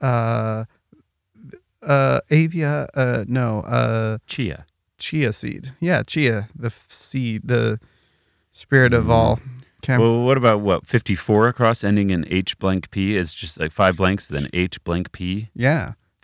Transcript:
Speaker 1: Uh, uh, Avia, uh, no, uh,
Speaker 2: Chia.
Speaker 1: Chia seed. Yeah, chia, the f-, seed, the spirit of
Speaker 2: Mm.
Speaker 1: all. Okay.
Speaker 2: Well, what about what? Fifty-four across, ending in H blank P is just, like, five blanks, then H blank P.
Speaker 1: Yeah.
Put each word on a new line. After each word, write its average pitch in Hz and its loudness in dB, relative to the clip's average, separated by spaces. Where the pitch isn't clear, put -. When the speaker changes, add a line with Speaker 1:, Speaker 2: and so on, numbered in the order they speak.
Speaker 1:
Uh, 113 -2
uh, 135 2
Avia, 156 0
uh, 123 0
no, 117 -2
uh, 113 0
Speaker 2:
Chia. 76 -8
Speaker 1:
Chia 139 -2
seed. - -10
Yeah, 165 0
chia, 113 -2
the 120 -8
f-, - -10
seed, 117 -6
the 113 0
spirit 127 2
of 117 2
Speaker 2:
Mm. - 2
Speaker 1:
all. 113 4
Okay. 127 2
Speaker 2:
Well, 117 4
what 131 4
about 117 4
what? 98 0
Fifty-four 110 2
across, 120 0
ending 101 2
in 87 0
H 92 -2
blank 95 -2
P 101 -2
is 87 -2
just, - -12
like, 78 -4
five 92 4
blanks, 95 0
then 73 -4
H 90 -4
blank 87 -4
P. 95 -8
Speaker 1:
Yeah. 120 -2